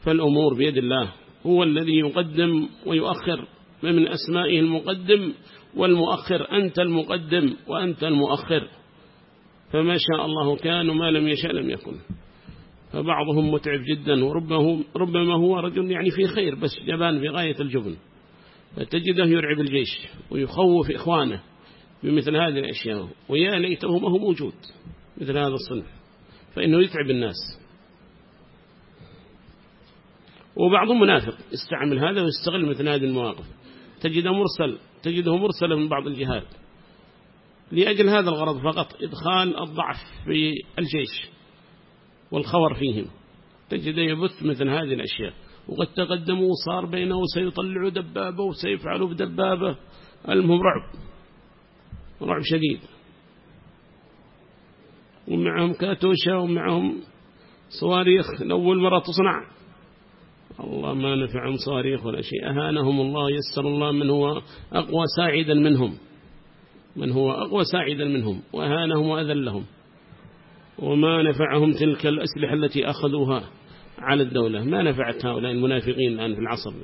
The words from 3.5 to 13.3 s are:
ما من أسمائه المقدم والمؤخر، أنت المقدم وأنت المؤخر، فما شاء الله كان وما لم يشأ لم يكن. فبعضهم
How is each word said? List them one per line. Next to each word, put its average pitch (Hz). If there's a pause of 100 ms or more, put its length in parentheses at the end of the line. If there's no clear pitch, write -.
ما 165
من 170
أسمائه 170
المقدم 180 (440)
والمؤخر، 175
أنت 190
المقدم 165 (120)
وأنت 170
المؤخر، 143 (1040)
فما 165
شاء 156
الله 151
كان 165
وما 160
لم 151
يشأ 151
لم 71
يكن. - (1000)
فبعضهم 151